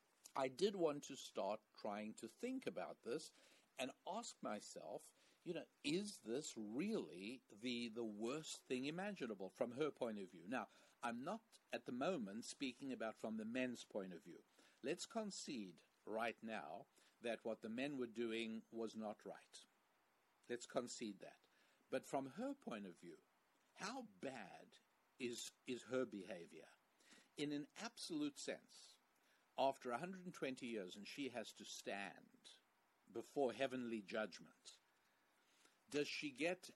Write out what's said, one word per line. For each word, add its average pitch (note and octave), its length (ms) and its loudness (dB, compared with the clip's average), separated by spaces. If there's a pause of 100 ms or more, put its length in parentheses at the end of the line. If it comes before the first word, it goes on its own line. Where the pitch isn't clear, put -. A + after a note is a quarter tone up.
(360)
I C3+ 140 6
did F#3 260 4
want D3+ 320 6
to C#3 80 -6
start G2 460 2 (200)
trying G#2+ 380 0
to A2+ 80 -2 (140)
think C4 260 0
about E2+ 380 -2
this C3 260 0 (480)
and C3 100 0 (240)
ask A3+ 300 -4
myself, G#2 580 -4 (440)
you E3+ 80 -2
know, D#3 100 -2 (220)
is F#3+ 400 2
this B2 280 0 (220)
really A#2+ 640 0 (220)
the, A#2+ 320 2
the A#2 80 0
worst A#2 640 0
thing C3 180 2
imaginable D3 720 -2
from A#2+ 140 4
her C#3 180 4
point A2+ 300 0
of F#2 100 -4
view? F2 200 -12
Now, A#2 180 0 (340)
I'm A#2+ 220 0
not G3+ 160 0 (340)
at B2+ 120 -4
the C3 80 -2
moment B2 500 2
speaking C3+ 480 -2
about A2+ 280 0
from A2 180 0
the A2 80 0
men's B2 400 2
point F#2+ 280 0
of E2 100 -8
view. E2 160 -12 (440)
Let's D#3 240 0
concede D3+ 640 -2 (320)
right A2 380 2
now G#2 420 -4 (380)
that A2+ 180 4
what A2 220 0
the A2+ 60 -2
men C3+ 280 2
were B2+ 80 4
doing A2+ 560 2 (100)
was A2+ 240 0
not A2 300 -2
right. F2+ 100 -6 (1120)
Let's A#2+ 180 0
concede A#2 540 0
that. - 160 -12 (540)
But C3 140 0
from C3+ 320 0
her C4 160 0 (100)
point G#2+ 220 -4
of F2+ 160 -10
view, E2+ 160 -12 (560)
how A#3+ 300 -4 (180)
bad A2 460 -6 (520)
is, A#2+ 320 -2 (140)
is B2 260 0
her B2+ 140 6
behavior? F2+ 640 -6 (720)
In D3 120 2
an D3 140 0 (180)
absolute D3+ 540 0
sense, - 600 -6 (640)
after C3 300 4
a A#2+ 80 4
hundred F3+ 280 -4
and F3+ 80 -6
twenty C3 340 0
years, G2+ 280 -2
and G#2 120 -10
she C3+ 280 -2
has A2 180 -2
to G#2+ 120 -12
stand - 880 -6 (580)
before A#2 420 4
heavenly A#2+ 540 2
judgment, - 720 -4 (1120)
does D3 160 6
she - 220 -2
get D#3+ 460 0